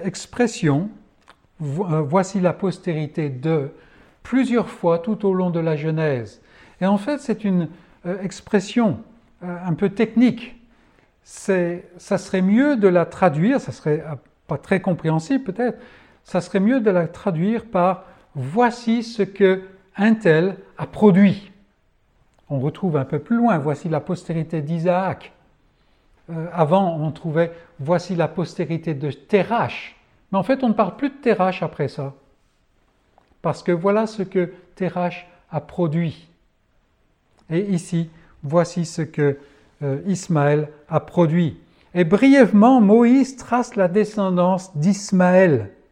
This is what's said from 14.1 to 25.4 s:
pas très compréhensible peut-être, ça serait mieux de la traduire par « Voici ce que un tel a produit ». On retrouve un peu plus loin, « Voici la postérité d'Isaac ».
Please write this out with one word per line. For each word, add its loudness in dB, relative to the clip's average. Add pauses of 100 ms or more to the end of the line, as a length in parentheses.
pas -4
très -2
compréhensible -2
peut-être, -4 (460)
ça -6
serait -2
mieux 2
de 0
la 0
traduire -4
par « 0 (300)
Voici -2
ce -6
que 2 (340)
un 4
tel 2 (220)
a -8
produit ». 4 (1000)
On -4
retrouve -2
un -2
peu -6
plus -2
loin, « 2
Voici -4
la -2
postérité -6
d'Isaac ». -4 (960)